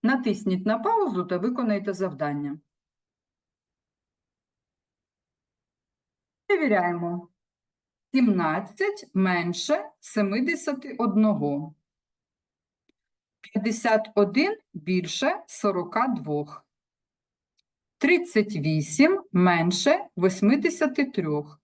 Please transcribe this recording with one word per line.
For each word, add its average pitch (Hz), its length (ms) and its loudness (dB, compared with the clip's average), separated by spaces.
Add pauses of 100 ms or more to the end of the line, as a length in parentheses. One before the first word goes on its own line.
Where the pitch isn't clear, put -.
Натисніть 202 640 0
на 220 120 0
паузу 330 460 0
та 180 140 -4
виконайте 208 540 -2
завдання. 147 680 -4 (4000)
Перевіряємо. 180 840 0 (880)
Сімнадцять 208 1000 0
менше 185 760 0 (100)
семидесяти 262 1000 -2
одного. 160 760 0 (1700)
П'ятдесят 220 760 -2
один 277 420 2 (180)
більше 185 720 -2
сорока 202 600 -2
двох. 147 580 -6 (1300)
Тридцять 254 580 2
вісім 156 760 2
менше 180 720 2 (100)
восьмидесяти 269 880 2
трьох. 151 600 -6